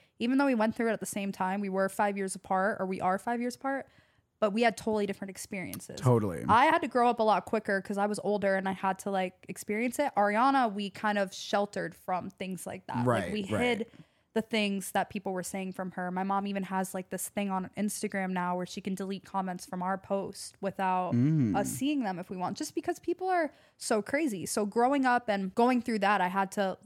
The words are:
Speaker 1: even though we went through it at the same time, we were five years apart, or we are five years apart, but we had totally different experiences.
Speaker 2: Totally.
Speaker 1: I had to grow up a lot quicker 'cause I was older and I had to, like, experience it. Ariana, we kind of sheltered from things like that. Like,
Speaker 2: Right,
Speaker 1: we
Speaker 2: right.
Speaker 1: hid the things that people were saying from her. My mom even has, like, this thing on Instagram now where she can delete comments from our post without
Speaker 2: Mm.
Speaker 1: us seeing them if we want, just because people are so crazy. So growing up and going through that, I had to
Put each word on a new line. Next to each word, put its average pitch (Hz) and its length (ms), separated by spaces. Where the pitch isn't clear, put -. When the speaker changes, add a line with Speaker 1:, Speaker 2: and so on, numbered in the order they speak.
Speaker 1:
even 240 180
though 285 80
we 269 100
went 220 200
through 226 140
it - 20
at 208 80
the 190 60
same 202 260
time, 190 300
we 202 80
were 190 180
five 202 300
years 190 180
apart, 190 460
or 190 40
we 190 140
are 185 180
five 240 220
years 240 160
apart, 269 320
but 208 100
we 220 120
had 233 120
totally 214 300
different 196 240
experiences. - 720
Speaker 2:
Totally. 104 480
Speaker 1:
I 233 160
had 320 160
to 294 80
grow 240 200
up 233 120
a - 20
lot 214 220
quicker 214 360
'cause 196 160
I 202 100
was 208 140
older 196 340
and 190 120
I 190 60
had 190 260
to, - 100
like, 185 380
experience 226 520
it. 285 180
Ariana, 226 560
we 202 160
kind 208 280
of 196 160
sheltered 196 640
from 180 340
things 190 380
like - 200
that. - 100
Like, 120 100
Speaker 2:
Right, 104 240
Speaker 1:
we 214 120
Speaker 2:
right. 185 180
Speaker 1:
hid 240 240
the 220 60
things 202 520
that 190 180
people 202 200
were 185 120
saying 190 280
from 185 200
her. 180 180
My 180 140
mom 196 240
even 196 160
has, 190 320
like, 185 160
this - 180
thing 202 220
on 190 260
Instagram 196 540
now 180 260
where 180 80
she 196 160
can 190 140
delete 190 280
comments 185 400
from 180 200
our 190 120
post 196 640
without 185 540
Speaker 2:
Mm. 123 420
Speaker 1:
us 101 140
seeing 277 340
them 190 140
if 185 140
we 196 40
want, 180 220
just - 160
because 339 240
people 359 320
are 339 220
so 214 240
crazy. 262 460
So 208 180
growing 254 400
up 247 240
and 196 240
going 240 300
through 226 160
that, 196 200
I 180 100
had 190 240
to 190 320